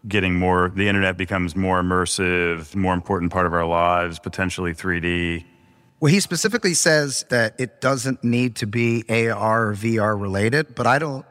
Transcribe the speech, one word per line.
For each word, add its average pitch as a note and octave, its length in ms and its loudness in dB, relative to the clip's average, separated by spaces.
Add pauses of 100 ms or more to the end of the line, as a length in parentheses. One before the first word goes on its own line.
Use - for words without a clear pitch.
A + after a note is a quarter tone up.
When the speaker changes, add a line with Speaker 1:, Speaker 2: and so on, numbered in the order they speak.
Speaker 1:
getting F#2 280 0
more, F2+ 380 2
the G2 140 2
internet F#2+ 280 2
becomes F2+ 380 -4
more F#2 260 2
immersive, F2+ 920 0
more F#2 200 2
important F2 360 -2
part F2+ 160 0
of E2 80 0
our E2+ 120 0
lives, F2 520 2
potentially F#2 560 -4
three F2 240 -4
D. E2+ 480 -2 (540)
Speaker 2:
Well, D3 120 4
he G3+ 60 4
specifically F#3+ 560 -2
says D3+ 540 2
that A#2 320 0
it B2+ 200 -6
doesn't C3 440 -2
need A#2+ 320 0
to A2+ 100 -4
be A#2 420 0
A A2+ 200 2
R A2 400 0
or G#2+ 60 -2
V A2 260 0
R G#2+ 160 2
related, G#2+ 580 -2
but B2 140 0
I C3 100 4
don't C#3+ 320 -6